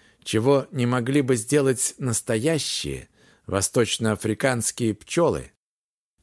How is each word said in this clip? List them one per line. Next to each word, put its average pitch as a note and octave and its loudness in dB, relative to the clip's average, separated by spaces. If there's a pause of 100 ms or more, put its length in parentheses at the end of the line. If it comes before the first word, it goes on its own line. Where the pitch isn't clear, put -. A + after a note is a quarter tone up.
(240)
чего B2+ 2
не B2 0
могли B2+ 2
бы B2+ 2
сделать C3+ 0
настоящие A#2 -2 (380)
восточноафриканские A2 0
пчелы, A2 -2 (720)